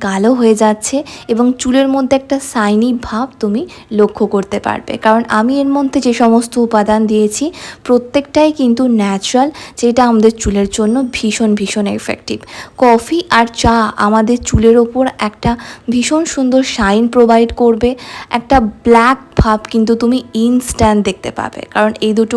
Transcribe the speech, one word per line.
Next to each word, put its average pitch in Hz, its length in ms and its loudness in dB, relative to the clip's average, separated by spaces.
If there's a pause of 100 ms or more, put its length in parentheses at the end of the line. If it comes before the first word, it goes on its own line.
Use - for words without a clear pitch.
কালো 196 340 0
হয়ে 226 240 4
যাচ্ছে 214 340 -2 (360)
এবং 233 120 2 (160)
চুলের 269 340 2
মধ্যে 269 260 0
একটা 269 160 -4 (140)
শাইনি 214 380 0 (180)
ভাব 233 200 -6 (140)
তুমি 214 200 -2 (380)
লক্ষ্য 208 260 0 (100)
করতে 202 220 -4 (100)
পারবে। - 260 -6 (120)
কারণ 220 180 2 (160)
আমি 240 220 0
এর 277 160 0
মধ্যে 277 280 -2
যে 240 160 2
সমস্ত 233 320 2 (140)
উপাদান 214 340 0 (100)
দিয়েছি 214 340 0 (420)
প্রত্যেকটাই 277 640 2 (100)
কিন্তু 247 240 2 (160)
ন্যাচারাল, 202 500 0 (320)
যেটা 240 200 2 (100)
আমাদের 226 200 4 (100)
চুলের 202 260 0 (100)
জন্য 220 180 0 (200)
ভীষণ 220 340 -2 (100)
ভীষণ 202 260 -4 (140)
এফেক্টিভ। - 400 -8 (420)
কফি 240 380 2 (180)
আর 233 100 2 (140)
চা 233 140 2 (320)
আমাদের 220 300 2 (120)
চুলের 226 340 4
ওপর 240 200 -2 (260)
একটা 233 220 -4 (420)
ভীষণ 311 300 0 (100)
সুন্দর 262 280 2 (140)
শাইন 208 280 2 (100)
প্রোভাইড 233 360 4 (120)
করবে, 233 280 2 (500)
একটা 254 180 0 (280)
ব্ল্যাক 233 320 4 (240)
ভাব 214 180 2 (120)
কিন্তু 226 300 2
তুমি 247 160 0 (300)
ইনস্ট্যান্ট 226 640 2
দেখতে - 200 -8 (100)
পাবে, 110 220 -8 (120)
কারণ 214 180 2 (160)
এই 214 120 0
দুটো 226 180 0